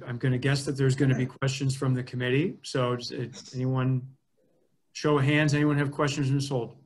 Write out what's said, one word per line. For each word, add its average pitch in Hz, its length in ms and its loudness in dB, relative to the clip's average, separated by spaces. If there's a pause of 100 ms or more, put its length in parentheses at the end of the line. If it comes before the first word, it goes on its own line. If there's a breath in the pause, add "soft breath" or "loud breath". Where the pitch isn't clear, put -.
I'm 120 120 -8
gonna 127 200 2
guess 139 260 0
that 143 120 -4
there's 135 200 4
gonna 135 200 4
be 127 100 0
questions 135 480 -2
from 135 200 0
the 127 80 -2
committee. 127 600 -2
So 123 340 -2
does 120 140 -10
it, 123 320 -8 (120)
anyone, 131 480 0 (920)
show 151 260 2
of 135 60 2
hands, 147 300 4
anyone 147 240 2
have 139 120 0
questions, 143 400 0
Ms. 135 200 0
Holt? 120 360 -4